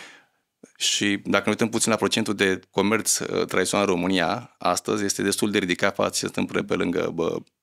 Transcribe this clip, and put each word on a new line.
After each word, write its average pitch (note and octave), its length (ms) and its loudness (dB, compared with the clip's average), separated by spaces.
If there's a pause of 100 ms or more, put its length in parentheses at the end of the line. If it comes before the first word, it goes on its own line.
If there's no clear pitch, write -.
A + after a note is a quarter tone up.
(760)
Și G2+ 460 0
dacă G2 220 2
ne - 60 0
uităm G#2+ 180 0
puțin A2+ 220 0
la G#2+ 60 2
procentul G#2 380 0
de F#2+ 240 2 (100)
comerț, G2+ 500 0
uh, F#2 260 -2
tradițional G2 420 0
în G2 60 4
România, F#2 640 0
astăzi G#2 480 0
este G2 160 -2
destul G2 300 0
de G2+ 60 2
ridicat F#2+ 380 0
față G2 140 0
ce - 100 -4
se G2 60 -4
întâmplă F#2+ 380 -4
pe G2+ 120 -4
lângă, F2 380 -2
bă, E2 240 -2 (260)